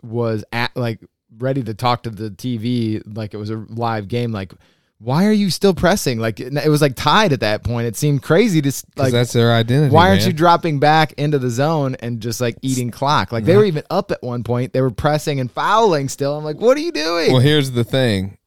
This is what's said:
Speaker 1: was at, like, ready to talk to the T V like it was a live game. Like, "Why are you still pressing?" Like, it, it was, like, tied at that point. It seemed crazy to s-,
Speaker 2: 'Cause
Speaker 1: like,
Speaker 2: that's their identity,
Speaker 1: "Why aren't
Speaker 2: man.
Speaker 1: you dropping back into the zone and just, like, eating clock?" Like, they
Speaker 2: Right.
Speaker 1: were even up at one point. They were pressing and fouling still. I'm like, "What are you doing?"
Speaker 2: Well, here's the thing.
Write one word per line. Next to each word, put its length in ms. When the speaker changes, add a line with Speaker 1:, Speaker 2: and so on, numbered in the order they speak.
Speaker 1:
was 500
at, 240
like, 240
ready 240
to 140
talk 280
to 60
the 220
T 260
V 480
like 300
it 20
was 140
a 60
live 380
game. 240
Like, 200
"Why 280
are 60
you 200
still 240
pressing?" 420
Like, 220
it, 180
it 120
was, 120
like, 140
tied 380
at 80
that 220
point. 220
It 100
seemed 280
crazy 400
to 60
s-, 140
Speaker 2:
'Cause 100
Speaker 1:
like, 80
Speaker 2:
that's 200
their 200
identity, 400
Speaker 1:
"Why 160
aren't 120
Speaker 2:
man. 80
Speaker 1:
you 40
dropping 460
back 340
into 240
the 140
zone 480
and 200
just, 220
like, 220
eating 260
clock?" 420
Like, 140
they 80
Speaker 2:
Right. 60
Speaker 1:
were 60
even 260
up 200
at 120
one 200
point. 300
They 80
were 80
pressing 500
and 120
fouling 580
still. 260
I'm 80
like, 160
"What 180
are 40
you 100
doing?" 400
Speaker 2:
Well, 100
here's 300
the 120
thing. 540